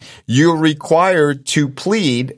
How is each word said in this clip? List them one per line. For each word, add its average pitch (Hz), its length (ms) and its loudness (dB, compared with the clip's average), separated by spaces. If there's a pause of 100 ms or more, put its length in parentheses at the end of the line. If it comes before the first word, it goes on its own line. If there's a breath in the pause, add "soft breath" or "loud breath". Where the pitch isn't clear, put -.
(280 loud breath)
You're 156 280 2
required 156 920 0
to 147 220 0
plead 131 680 -4